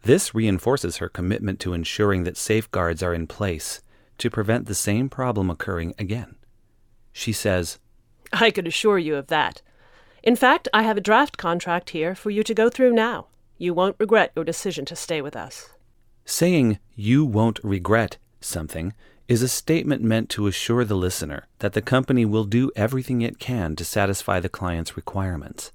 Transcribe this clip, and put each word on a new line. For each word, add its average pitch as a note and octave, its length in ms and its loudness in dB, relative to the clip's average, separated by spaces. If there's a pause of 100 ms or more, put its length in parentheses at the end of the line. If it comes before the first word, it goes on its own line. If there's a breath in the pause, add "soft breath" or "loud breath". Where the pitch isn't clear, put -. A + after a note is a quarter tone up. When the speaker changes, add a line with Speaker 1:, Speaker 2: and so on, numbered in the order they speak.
Speaker 1:
This D3 300 4
reinforces A2 640 0
her - 120 -6
commitment F#2+ 500 -4
to F2+ 140 -4
ensuring F#2 500 0
that F2 140 -6
safeguards F2+ 680 -2
are F2 100 0
in E2 140 -4
place - 540 -6 (360)
to A#2 140 -2
prevent A2+ 340 -2
the - 100 -6
same A#2 340 0
problem A2 400 0
occurring E2+ 500 -4
again. G#2+ 360 -8 (760)
She - 200 -6
says, F#2 460 -2 (560)
Speaker 2:
"I A3+ 160 6
could F3+ 180 -4
assure G3+ 300 2
you D#3 180 0
of C#3 120 -6
that. D3+ 340 0 (640 soft breath)
In A#3 120 4
fact, C4+ 380 4
I G#3+ 100 4
have G#3+ 140 2
a G#3 40 -4
draft A3 360 2
contract F3 540 -2
here E3+ 240 -2
for G#3+ 160 -6
you G#3 120 0
to A3+ 100 -2
go A3 160 4
through B3 240 4
now. A3+ 340 0 (300)
You F3 180 -2
won't F#3 240 2
regret G#3 360 4
your D#3+ 100 -4
decision D#3+ 400 -6
to E3+ 100 -14
stay D#3+ 260 -4
with C#3 140 -10
us." - 340 -14 (560)
Speaker 1:
Saying, D3 540 2 (160)
"You B2 300 4
won't A2 380 2
regret G2 540 0 (220)
something," E2 540 -6 (340 soft breath)
is A#2+ 160 4
a B2+ 40 0
statement D3 560 0
meant A2 280 2
to G#2 160 0
assure A#2 360 0
the G#2+ 120 0
listener F2+ 520 -4 (120)
that - 140 -2
the - 80 0
company B2+ 440 2
will G#2+ 200 2
do A#2+ 300 2
everything A#2+ 460 -2
it - 180 -4
can F#2 360 -4
to F2 100 -8
satisfy G2 540 -2
the F2+ 100 -4
client's E2+ 480 -6
requirements. F2+ 760 -6